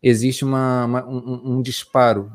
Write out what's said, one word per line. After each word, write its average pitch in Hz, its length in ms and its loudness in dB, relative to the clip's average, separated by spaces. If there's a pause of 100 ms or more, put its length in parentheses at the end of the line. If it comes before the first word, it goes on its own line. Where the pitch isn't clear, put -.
existe 123 420 2
uma, 131 400 0
uma, 123 240 -4
um, 127 480 -6
um 131 60 0
disparo 117 720 0